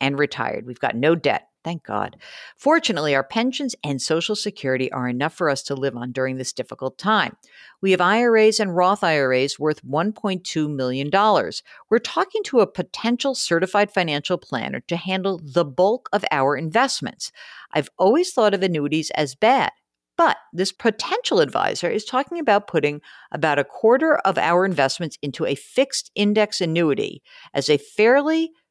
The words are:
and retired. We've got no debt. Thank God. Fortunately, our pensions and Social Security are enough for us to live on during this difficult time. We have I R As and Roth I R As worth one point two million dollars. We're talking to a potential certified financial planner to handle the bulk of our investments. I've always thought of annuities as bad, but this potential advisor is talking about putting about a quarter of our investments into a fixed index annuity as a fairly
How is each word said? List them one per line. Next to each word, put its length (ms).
and 160
retired. 500
We've 120
got 160
no 220
debt. 320
Thank 180
God. 340
Fortunately, 600
our 80
pensions 580
and 180
Social 360
Security 560
are 160
enough 260
for 160
us 140
to 100
live 220
on 160
during 240
this 160
difficult 440
time. 400
We 100
have 100
I 220
R 140
As 240
and 160
Roth 260
I 160
R 140
As 260
worth 240
one 300
point 320
two 240
million 420
dollars. 540
We're 80
talking 460
to 160
a 80
potential 640
certified 560
financial 480
planner 480
to 80
handle 480
the 220
bulk 480
of 180
our 260
investments. 760
I've 260
always 340
thought 220
of 80
annuities 540
as 180
bad, 380
but 200
this 180
potential 680
advisor 500
is 140
talking 340
about 300
putting 320
about 260
a 60
quarter 540
of 200
our 260
investments 560
into 240
a 120
fixed 580
index 460
annuity 640
as 160
a 80
fairly 760